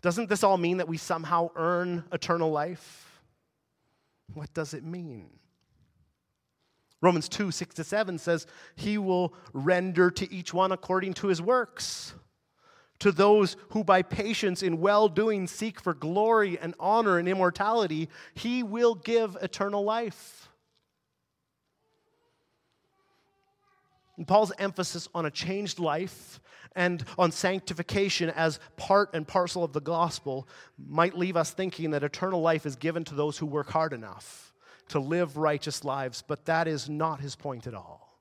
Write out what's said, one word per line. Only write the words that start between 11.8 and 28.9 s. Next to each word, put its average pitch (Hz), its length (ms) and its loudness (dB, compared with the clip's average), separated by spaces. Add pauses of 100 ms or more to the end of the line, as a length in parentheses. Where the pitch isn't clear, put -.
To 202 120 6
those 202 440 6 (140)
who 214 140 -2
by 185 160 6
patience 196 640 -2
in 165 180 0
well-doing 202 680 4
seek - 340 -8
for 175 120 -2
glory 196 680 2
and 165 220 -8
honor 202 380 4
and 175 100 0
immortality, 185 800 2 (240)
he 247 300 -4
will 233 320 2
give 208 480 0
eternal 202 420 -2
life." 220 640 -6 (3750)
And 165 100 -12
Paul's 202 320 6
emphasis 185 560 -4
on 165 120 -2
a 147 40 -2
changed 190 480 -6
life 165 640 -4 (340)
and 175 300 0 (140)
on 180 140 6
sanctification 185 960 -2
as 160 300 0 (160)
part 202 360 4